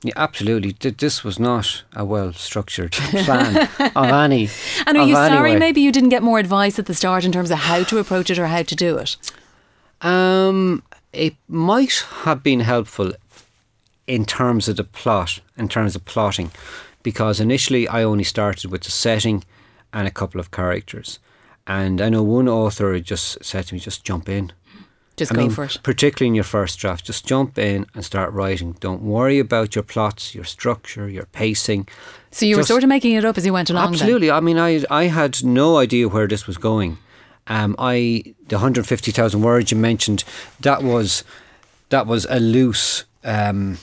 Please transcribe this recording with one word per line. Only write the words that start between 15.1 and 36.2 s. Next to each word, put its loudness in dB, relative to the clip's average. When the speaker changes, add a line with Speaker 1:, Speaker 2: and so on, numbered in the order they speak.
Speaker 1:
in -6
terms -2
of -12
plotting, -2
because -2
initially 0
I 0
only 0
started -4
with -8
the -10
setting 0
and -4
a -4
couple -8
of -10
characters. -6
And -2
I 2
know 2
one 2
author 0
just -8
said -6
to -12
me, -8
"Just -12
jump -6
in." -6
Speaker 2:
Just -4
Speaker 1:
I -2
Speaker 2:
go 2
Speaker 1:
mean, 2
Speaker 2:
for -6
it. -8
Speaker 1:
particularly 0
in 2
your 2
first -4
draft, -6
just -8
jump -2
in -2
and -12
start -4
writing. -4
Don't -6
worry 2
about 0
your -2
plots, -4
your -12
structure, -6
your -10
pacing. -2
Speaker 2:
So 0
you 4
were 4
Speaker 1:
Just 2
Speaker 2:
sort 4
of 6
making 4
it 0
up 0
as -2
you 2
went 0
along 0
then? 0
Speaker 1:
Absolutely. 2
I 4
mean, 2
I, 2
I 2
had 0
no 4
idea 2
where 0